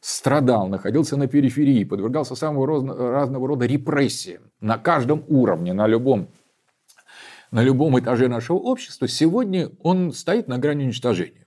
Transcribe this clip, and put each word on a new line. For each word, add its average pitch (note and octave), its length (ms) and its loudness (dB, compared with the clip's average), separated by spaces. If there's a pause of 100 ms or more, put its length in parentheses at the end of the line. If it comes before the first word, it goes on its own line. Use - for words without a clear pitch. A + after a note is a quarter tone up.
страдал, B2+ 680 0
находился A#2 480 -2
на C#3 120 0
периферии, C3+ 560 2
подвергался B2 520 -4
самого D3 300 -2
розно-, C#3 300 -2 (160)
разного C3+ 360 -2
рода C3 180 0
репрессиям C3+ 760 -2 (180)
на A2 180 -2
каждом D3+ 500 0
уровне, F#2+ 460 2
на G#2 120 2
любом, A2+ 440 2 (1200)
на A2+ 100 4
любом C3 380 4
этаже B2 280 2
нашего A#2+ 300 -2
общества, B3 500 -4
сегодня F#3 600 0 (120)
он F3+ 300 0
стоит G#3 360 -4
на B2+ 100 -4
грани D3 260 0
уничтожения. A2 600 -2